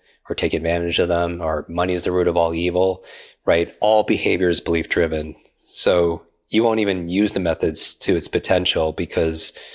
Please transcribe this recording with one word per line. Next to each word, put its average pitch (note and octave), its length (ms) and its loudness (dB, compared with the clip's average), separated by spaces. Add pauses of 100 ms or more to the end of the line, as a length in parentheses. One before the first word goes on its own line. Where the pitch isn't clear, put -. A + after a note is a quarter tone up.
(280)
or - 60 -6
take E2+ 200 -2
advantage E2+ 440 -2
of F2 100 2
them, F2 320 -2
or D#2 280 -4
money F#2 240 -2
is F2 120 -2
the F2+ 80 -2
root F2+ 160 2
of E2+ 80 2
all E2+ 180 2
evil, F2+ 500 0 (420)
right? E2+ 340 2
All G#2+ 220 4
behavior G2 460 0
is E2+ 120 2
belief E2 280 -2
driven. D#2 460 -2 (240)
So F2 640 0 (260)
you G#2+ 120 2
won't A2 180 2
even F#2 280 -2
use G2 240 2
the G2+ 80 -2
methods E2 540 -2
to - 220 0
its D#2+ 120 -2
potential F2 640 0
because E2 640 -2 (180)